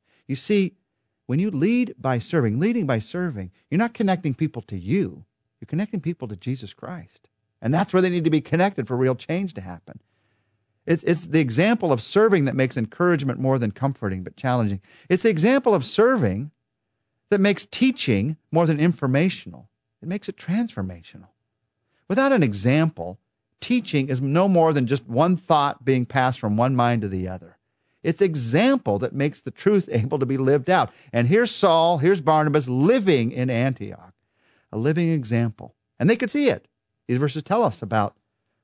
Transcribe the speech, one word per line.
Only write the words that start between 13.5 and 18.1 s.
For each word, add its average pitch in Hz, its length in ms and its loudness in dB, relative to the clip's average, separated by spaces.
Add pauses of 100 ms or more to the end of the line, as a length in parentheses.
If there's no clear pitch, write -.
than 113 140 -2
comforting, 101 520 -4
but 87 120 -16
challenging. 117 460 -2 (280)
It's 180 140 2
the 226 60 4
example 220 440 2
of 151 100 2
serving 147 680 0 (800)
that 202 120 2
makes 202 240 2
teaching 151 720 0 (140)